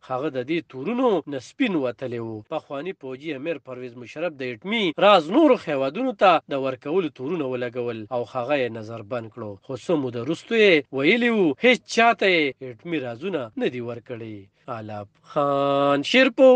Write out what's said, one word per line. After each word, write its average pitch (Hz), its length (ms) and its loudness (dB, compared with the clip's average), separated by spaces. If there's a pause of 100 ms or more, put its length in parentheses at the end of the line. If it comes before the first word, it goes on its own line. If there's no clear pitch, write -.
(100)
هغه 131 260 -4
د - 20 -4 (100)
دې 170 100 -2 (120)
تورونو 233 380 -2 (240)
نه 139 60 -6 (100)
سپین 233 340 -2
وتلی 123 420 -6
وو. 113 120 -8 (160)
پخواني 151 480 -8
پوجي 139 380 -10
امیر 156 180 -6 (100)
پرویز 127 360 -12
مشرف 156 340 -8
د 131 60 -10 (100)
اټمي 202 320 -4 (200)
راز 185 320 6
نورو 294 200 6 (100)
هیوادونو 156 460 -2 (100)
ته 185 100 8 (200)
د - 20 -4 (100)
ورکولو 143 540 -4
تورونه 151 260 -4
ولګول 123 540 -6 (160)
او 120 80 -2 (120)
هغه 131 280 -2
یې 120 60 -2 (100)
نظربند 113 560 -10
کړو. 110 180 -10 (120)
خو 135 100 -10 (100)
څه 185 80 0 (100)
موده 120 200 -6
وروسته 160 320 -6 (100)
یې 190 100 6 (180)
ویلي 220 380 2
وو، 202 180 2 (160)
هیڅ 240 160 6 (160)
چاته 226 380 4
یې 160 100 2 (260)
اټمي 160 360 -8
رازونه 139 360 -6 (140)
نه 247 120 -2
دي 123 120 -6
ورکړي. 117 560 -10 (340)
علب 107 380 -10 (220)
خان 143 720 2
شیرپو 262 540 6